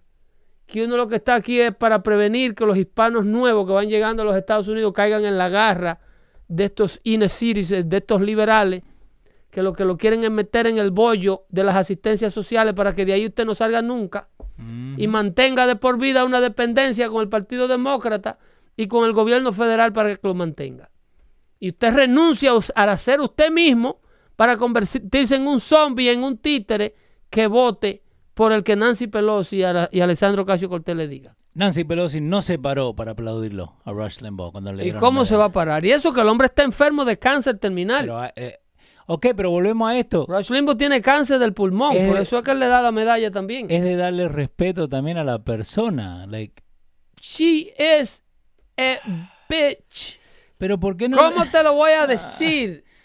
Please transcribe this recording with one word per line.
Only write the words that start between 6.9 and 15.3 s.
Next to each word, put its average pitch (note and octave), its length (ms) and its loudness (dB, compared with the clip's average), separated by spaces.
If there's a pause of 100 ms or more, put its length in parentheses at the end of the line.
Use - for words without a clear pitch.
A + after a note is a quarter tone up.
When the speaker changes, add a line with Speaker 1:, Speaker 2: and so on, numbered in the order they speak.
Speaker 1:
inner A3 260 2
cities, G#3 400 -2 (180)
de F3 100 0
estos G3 240 0
liberales, G#3+ 600 2 (720)
que F#3+ 120 -6
lo F#3+ 100 0
que F#3+ 120 -2
lo F3+ 100 0
quieren A3 300 0
es A3 60 0
meter A3 360 0
en A3+ 120 0
el G3+ 120 0
bollo G3 580 0
de F#3 140 -2
las G3 140 2
asistencias G3+ 560 -2
sociales A3 400 -2
para G3 200 0
que F#3+ 120 -2
de F#3+ 80 0
ahí G#3 120 0
usted A3+ 200 -4
no A3 100 -4
salga A3+ 260 0
nunca A#3 460 -6 (300)
Speaker 2:
Ujú. A#2 440 -12
Speaker 1:
y G#3 60 -2
mantenga A#3 580 2